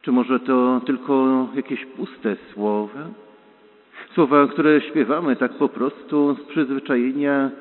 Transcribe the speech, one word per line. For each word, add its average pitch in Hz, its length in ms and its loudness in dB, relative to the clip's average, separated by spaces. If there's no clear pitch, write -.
Czy 143 100 -2
może 123 280 2
to 127 460 2
tylko 131 680 0
jakieś 131 300 -6
puste - 500 -6
słowa? 104 540 -4
Słowa, 143 340 4
które 147 340 4
śpiewamy 147 540 0
tak 127 180 -2
po 143 160 0
prostu 143 720 -2
z - 60 -20
przyzwyczajenia 135 1000 0